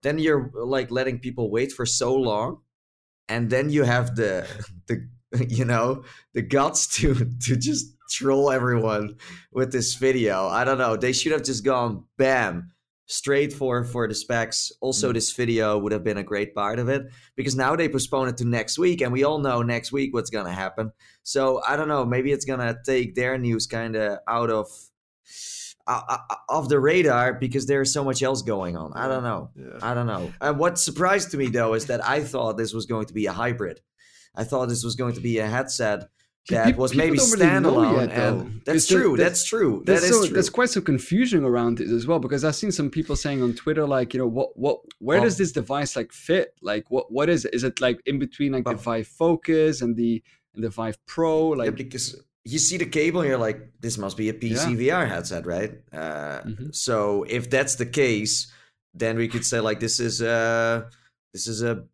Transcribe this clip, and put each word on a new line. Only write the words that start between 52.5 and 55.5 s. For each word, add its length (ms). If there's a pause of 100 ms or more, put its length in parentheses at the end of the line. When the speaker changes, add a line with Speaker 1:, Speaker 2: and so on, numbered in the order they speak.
Speaker 1:
see 200
the 80
cable 360
and 80
you're 80
like, 220 (220)
"This 160
must 200
be 120
a 40
P 220
C 160
Speaker 3:
Yeah. 60
Speaker 1:
V 140
R 160
headset, 380
right?" 280 (180)